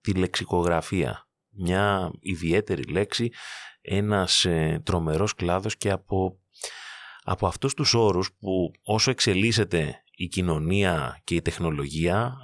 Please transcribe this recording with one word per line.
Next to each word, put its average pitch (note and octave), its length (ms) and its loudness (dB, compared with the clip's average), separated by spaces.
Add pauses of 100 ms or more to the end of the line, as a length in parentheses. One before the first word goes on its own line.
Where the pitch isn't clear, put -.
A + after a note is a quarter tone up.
τη G2 140 -2
λεξικογραφία. F2 1120 0 (220)
Μια F#2+ 600 0 (100)
ιδιαίτερη E2+ 640 -2
λέξη, G2 500 -2 (480)
ένας, G2+ 640 2
ε, D#2+ 400 2
τρομερός E2+ 500 0
κλάδος F#2+ 420 -2
και - 140 -2
από, F#2+ 500 -2 (840)
από - 220 -2
αυτούς C3 280 -2
τους C#3 200 0
όρους G2+ 380 4
που F#2 400 -2 (100)
όσο G#2+ 280 2
εξελίσσεται G2 1000 2
η - 160 -8
κοινωνία E2+ 1000 0
και - 100 -4
η E2 80 2
τεχνολογία E2 1000 -2